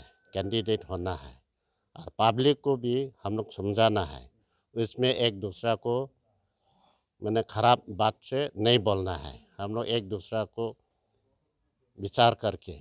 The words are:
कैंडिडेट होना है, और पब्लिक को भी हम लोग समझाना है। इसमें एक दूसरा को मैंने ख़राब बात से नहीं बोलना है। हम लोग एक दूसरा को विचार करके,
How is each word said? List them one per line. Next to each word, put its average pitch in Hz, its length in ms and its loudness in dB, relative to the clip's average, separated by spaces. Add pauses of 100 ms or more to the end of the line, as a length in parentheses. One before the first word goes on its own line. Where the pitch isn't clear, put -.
(340)
कैंडिडेट 101 560 -2
होना 92 260 -4
है, 69 180 -16 (640)
और 80 240 -18
पब्लिक 123 420 4
को 139 160 2
भी 123 340 -2 (120)
हम 104 140 -4
लोग 110 160 -6
समझाना 104 520 2
है। 71 240 -14 (460)
इसमें 117 380 0
एक 117 260 0
दूसरा 104 380 -2
को 120 160 -2 (1300)
मैंने 110 280 0
ख़राब 120 420 4
बात 107 320 0
से 139 340 -4
नहीं 117 220 4
बोलना 95 380 0
है। 73 220 -14 (180)
हम 101 180 -8
लोग 117 120 -4
एक 110 220 -4
दूसरा 107 360 -6
को 113 300 -8 (1200)
विचार 113 380 4
करके, 95 460 -4